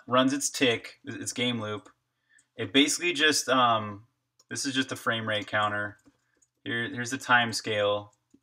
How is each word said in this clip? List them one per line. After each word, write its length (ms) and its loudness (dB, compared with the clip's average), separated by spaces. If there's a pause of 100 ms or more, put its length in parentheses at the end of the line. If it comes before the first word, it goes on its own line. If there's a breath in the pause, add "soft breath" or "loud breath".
runs 260 4
its 160 -2
tick, 560 0
its 260 -8
game 300 -2
loop, 260 -6 (680)
it 180 -6
basically 400 4
just, 360 2
um, 560 2 (440)
this 160 -6
is 80 -4
just 180 -2
a 40 -6
frame 340 -4
rate 160 -2
counter. 520 -2 (640)
Here, 260 -4
here's 220 -6
the 80 -4
time 340 2
scale. 600 0 (300)